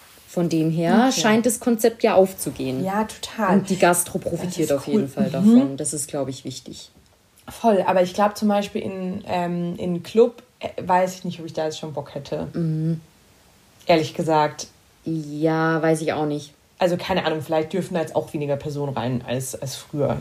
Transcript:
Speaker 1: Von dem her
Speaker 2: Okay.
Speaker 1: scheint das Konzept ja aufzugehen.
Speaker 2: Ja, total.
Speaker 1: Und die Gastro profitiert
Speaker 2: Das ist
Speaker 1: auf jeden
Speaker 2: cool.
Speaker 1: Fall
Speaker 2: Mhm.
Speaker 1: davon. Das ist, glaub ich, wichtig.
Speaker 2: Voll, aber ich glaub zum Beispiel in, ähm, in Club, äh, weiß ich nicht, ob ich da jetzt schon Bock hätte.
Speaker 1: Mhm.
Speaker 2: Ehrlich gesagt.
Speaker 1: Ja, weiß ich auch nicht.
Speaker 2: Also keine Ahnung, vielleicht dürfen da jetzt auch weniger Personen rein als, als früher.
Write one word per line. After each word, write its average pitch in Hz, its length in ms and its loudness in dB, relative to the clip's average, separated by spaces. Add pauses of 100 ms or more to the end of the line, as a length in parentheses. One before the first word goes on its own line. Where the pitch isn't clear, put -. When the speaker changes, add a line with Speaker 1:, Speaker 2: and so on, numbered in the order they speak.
(260)
Speaker 1:
Von 175 220 -2
dem 160 220 2
her 170 400 4
Speaker 2:
Okay. - 100 -2
Speaker 1:
scheint 226 260 2
das - 140 0
Konzept 233 420 2
ja 208 120 4
aufzugehen. 156 680 0
Speaker 2:
Ja, 196 200 -2
total. 202 540 -2
Speaker 1:
Und 185 120 0
die 185 80 2
Gastro 175 400 2
profitiert 170 520 -4
Speaker 2:
Das 143 80 4
ist 135 40 -4
Speaker 1:
auf - 60 -12
jeden 147 140 2
Speaker 2:
cool. 139 60 -4
Speaker 1:
Fall 135 200 0
Speaker 2:
Mhm. - 40 -4
Speaker 1:
davon. 240 440 6
Das 147 180 -6
ist, 147 140 -6
glaub 139 200 -2
ich, 131 160 -10
wichtig. - 460 -14 (580)
Speaker 2:
Voll, 208 380 2
aber 185 160 6
ich 180 120 0
glaub 208 220 2
zum 214 120 2
Beispiel 202 340 0
in, 190 440 -6
ähm, 175 520 -2
in 175 240 -4
Club, 240 400 2 (180)
äh, - 80 -8 (140)
weiß 185 340 2
ich - 80 -16
nicht, 170 160 -8
ob 160 60 -12
ich 160 80 -12
da 156 100 -2
jetzt 156 140 -6
schon 156 140 -10
Bock 139 220 -10
hätte. 151 400 -8
Speaker 1:
Mhm. 160 460 -2 (880)
Speaker 2:
Ehrlich 160 280 2
gesagt. 151 540 0 (360)
Speaker 1:
Ja, 160 760 0
weiß 160 220 2
ich 156 100 -2
auch 151 140 -2
nicht. 147 260 -6 (260)
Speaker 2:
Also 175 200 2
keine 175 260 -2
Ahnung, 156 160 -2
vielleicht 160 320 -2
dürfen 185 220 -4
da 170 60 0
jetzt 160 140 -6
auch 151 200 -2
weniger 143 220 -2
Personen 143 360 -6
rein 123 340 -4
als, 127 280 -6
als 135 220 -8
früher. - 440 -2